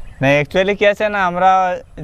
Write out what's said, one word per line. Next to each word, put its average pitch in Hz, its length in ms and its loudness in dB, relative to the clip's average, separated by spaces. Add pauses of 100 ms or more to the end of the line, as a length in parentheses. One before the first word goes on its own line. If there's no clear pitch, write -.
(220)
না, 131 60 0 (140)
actually 190 340 -2
কি 208 100 0
আছে 208 240 0
না, 202 160 -4
আমরা 180 540 2 (240)